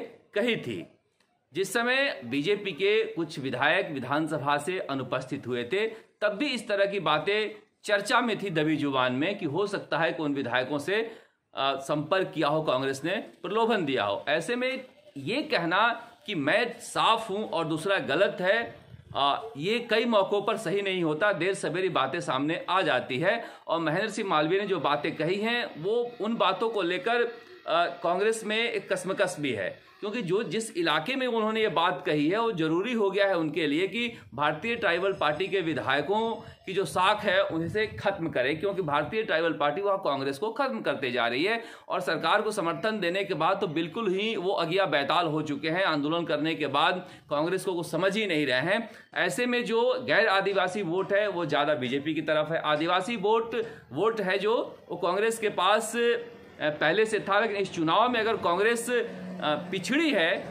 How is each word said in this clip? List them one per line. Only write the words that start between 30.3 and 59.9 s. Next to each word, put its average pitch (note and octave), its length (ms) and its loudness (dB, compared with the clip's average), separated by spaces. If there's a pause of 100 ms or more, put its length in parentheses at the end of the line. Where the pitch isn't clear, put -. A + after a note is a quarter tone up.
जिस G#3+ 340 -6
इलाके D#3+ 380 0
में B3+ 120 0
उन्होंने A3 340 0
ये A3 60 4
बात F3 380 0
कही D3+ 240 2
है, G3+ 100 2
वो A#3 120 0
ज़रूरी F3 420 0
हो G3+ 180 2
गया G3 160 2
है F#3+ 100 2
उनके D#3 300 0
लिए D#3+ 200 0
कि A#3 260 -4 (200)
भारतीय D#3 420 0
ट्राइबल F#3+ 380 0
पार्टी D3+ 340 2
के F#3+ 140 0
विधायकों D#3 720 2 (340)
की F#3+ 80 -6
जो F#3 120 0
साख F#3 380 2
है, G3 200 4
उसे E3+ 440 -2
ख़त्म G3 420 -2
करें, C#3 300 0
क्योंकि F#3+ 220 -2
भारतीय D#3 420 0
ट्राइबल E3 300 2
पार्टी D3 280 0
वह G3+ 140 0
कांग्रेस C#3 420 -2
को G#3+ 140 -4
ख़त्म A#3 300 -2
करते C3+ 300 -2
जा A#2+ 160 2
रही B2 160 0
है A3+ 200 0 (240)
और F3+ 140 -2
सरकार E3+ 400 2
को G#3+ 100 -2
समर्थन G3+ 480 -2
देने F3+ 240 0
के F#3+ 100 -4
बाद F3+ 280 0
तो G#3 60 0
बिल्कुल F3 460 -2
ही G#3+ 220 -2
वो F#3 160 -2
अगिया F3+ 340 0
बैताल D#3 400 2
हो D#3 160 0
चुके D3 280 -4
हैं। F3+ 140 0
आंदोलन D#3+ 420 0
करने D#3 300 0
के D3+ 120 -2
बाद E3 420 2 (200)
कांग्रेस E3+ 360 -2
को F#3+ 80 -2
कुछ - 180 -6
समझ F#3 260 2
ही A3 100 0
नहीं D3+ 180 0
रहे B2+ 160 2
हैं। G#3+ 280 -2 (260)
ऐसे F3+ 300 0
में A#3+ 200 0
जो A#3 380 0
गैर G3+ 240 4
आदिवासी F#3+ 540 2
वोट F#3 320 -2
है, G#3 140 4
वो F3 180 -2
ज़्यादा D3+ 280 2
बीजेपी C#3 400 -2
की D#3 80 -4
तरफ D3+ 300 0
है। E3 100 -2
आदिवासी E3 540 0
वोट, A3+ 400 0 (360)
वोट G#3 300 0
है F#3 160 0
जो, A3+ 420 -2 (100)
वो E3+ 80 -8
कांग्रेस G#3 420 0
के G#3 100 -2
पास, G#3+ 460 2
अ, A#3 220 2 (440)
पहले D#3+ 440 2
से G#3+ 140 0
था, G3 200 2
लेकिन G#3+ 180 0
इस F#3+ 160 -4
चुनाव E3+ 360 2
में A#3+ 100 0
अगर G#3+ 180 0
कांग्रेस, G#3+ 520 2
अ, - 640 -2
पिछड़ी G3+ 560 0